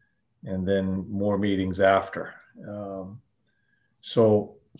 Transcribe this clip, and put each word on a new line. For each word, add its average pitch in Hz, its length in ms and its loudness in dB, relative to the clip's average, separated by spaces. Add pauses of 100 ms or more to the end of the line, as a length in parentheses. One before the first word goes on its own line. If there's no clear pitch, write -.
(440)
and 92 240 -4
then 95 400 0
more 101 300 -2
meetings 95 420 -2
after. 95 540 2 (340)
Um, 98 540 -12 (800)
so, 107 540 2 (240)